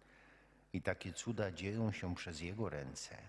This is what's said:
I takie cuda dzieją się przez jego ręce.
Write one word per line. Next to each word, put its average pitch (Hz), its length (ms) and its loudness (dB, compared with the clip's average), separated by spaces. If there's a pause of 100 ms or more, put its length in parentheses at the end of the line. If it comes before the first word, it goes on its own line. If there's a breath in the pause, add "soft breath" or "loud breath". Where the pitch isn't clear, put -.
(720 loud breath)
I 90 80 2
takie 92 320 2
cuda 107 380 2
dzieją 101 400 2
się 87 240 0
przez 82 260 -4
jego 95 280 0
ręce. 71 480 -4 (120)